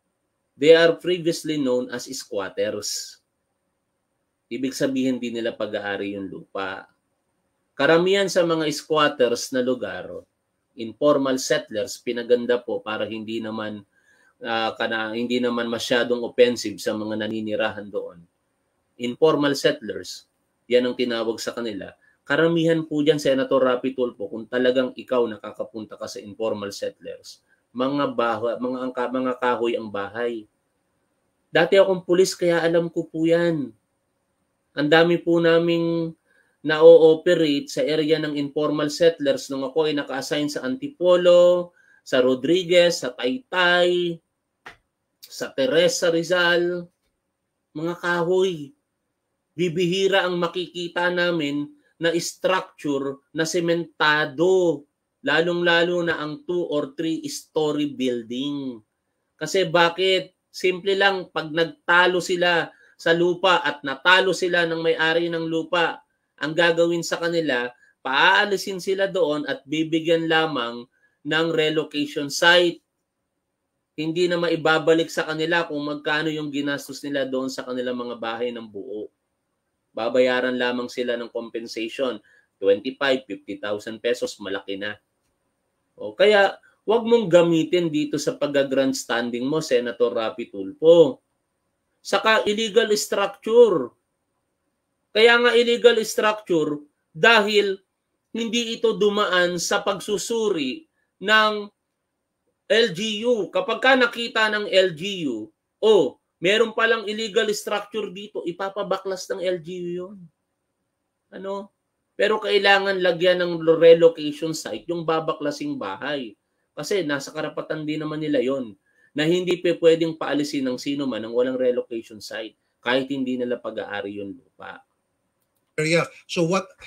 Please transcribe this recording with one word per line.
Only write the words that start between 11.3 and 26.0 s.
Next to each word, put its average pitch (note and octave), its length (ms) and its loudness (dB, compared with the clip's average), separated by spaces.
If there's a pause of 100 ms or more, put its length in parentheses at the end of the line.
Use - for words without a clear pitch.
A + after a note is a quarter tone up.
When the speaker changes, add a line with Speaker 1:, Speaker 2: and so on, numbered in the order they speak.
Speaker 1:
settlers, A2 640 -4
pinaganda A#2+ 640 0
po G#2 160 -6
para G#2+ 240 -6
hindi A2 400 -8
naman, G#2+ 400 -10 (560)
ah, A2+ 400 -2
kana-, A2+ 400 -4
hindi B2 240 -2
naman A#2+ 240 -2
masyadong A#2+ 560 0
offensive A2+ 560 0
sa G#2+ 160 -4
mga G#2+ 320 -6
naninirahan G#2+ 640 -6
doon. F#2+ 320 -12 (800)
Informal C#3+ 560 2
settlers, G#2 720 -6 (400)
yan B2 160 4
ang B2 80 -4
tinawag A#2 480 -4
sa A#2 80 -6
kanila. G#2 400 -10 (340)
Karamihan E3 640 2
po D3+ 160 -2
dyan, D3+ 160 2
Senator C3+ 400 2
Rapi C3 320 0
Tulfo, A#2+ 320 -6
kung A2+ 240 -12
talagang B2+ 480 0
ikaw B2 320 -2
nakakapunta G#2+ 640 -12
ka G#2+ 160 -12